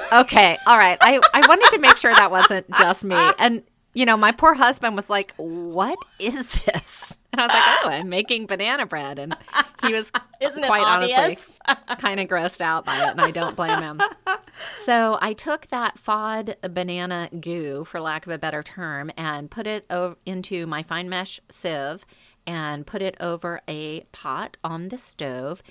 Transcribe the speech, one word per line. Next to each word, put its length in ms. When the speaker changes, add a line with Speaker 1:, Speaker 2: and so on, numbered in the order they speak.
Speaker 1:
<laughs> 120
Speaker 2:
Okay, 440
all 120
right. 220
I, 200
I 140
wanted 220
to 80
make 180
sure 160
that 180
wasn't 420
just 320
me. 120
And, 240
you 140
know, 100
my 160
poor 220
husband 400
was 160
like, 260
"What 640
is 260
this?" 520
And 80
I 40
was 80
like, 120
"Oh, 60
I'm 180
making 380
banana 400
bread." 320
And 180
he 80
was 200
Speaker 1:
<laughs> 140
Isn't 220
it 60
Speaker 2:
quite 140
Speaker 1:
obvious? 360
Speaker 2:
honestly 360
kinda 280
grossed 340
out 240
by 200
it, 60
and 100
I 120
don't 240
blame 260
him. 180
So 420
I 120
took 360
that 300
thawed 640
banana 680
goo, 440
for 160
lack 260
of 60
a 60
better 240
term, 540
and 340
put 160
it 240
o-, 340
into 420
my 160
fine 260
mesh 320
sieve 560
and 380
put 160
it 160
over 480
a 360
pot 500
on 280
the 60
stove. 760